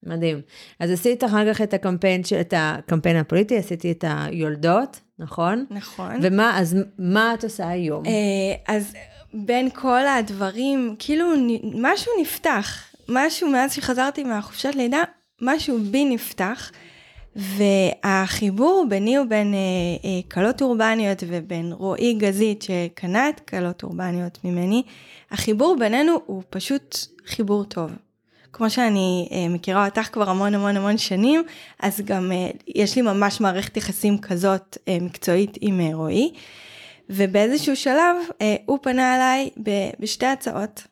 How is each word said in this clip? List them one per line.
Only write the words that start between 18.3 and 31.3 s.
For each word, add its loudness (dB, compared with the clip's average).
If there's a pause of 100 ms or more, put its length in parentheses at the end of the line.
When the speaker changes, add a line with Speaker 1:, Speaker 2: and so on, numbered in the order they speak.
Speaker 2:
ביני 2
ובין, 2
אה, 0 (460)
אה, -2 (100)
כלות 2
אורבניות 2
ובין -6
רועי 0
גזית, 0
שקנה -2
את -4
כלות -6
אורבניות -6
ממני, 0 (480)
החיבור 2
בינינו 2
הוא -8
פשוט -6 (280)
חיבור 0
טוב. -8 (640)
כמו 0
שאני, 2
אה, 0
מכירה 2
אותך -2
כבר 0
המון, 2
המון, 2
המון 2
שנים, 2 (380)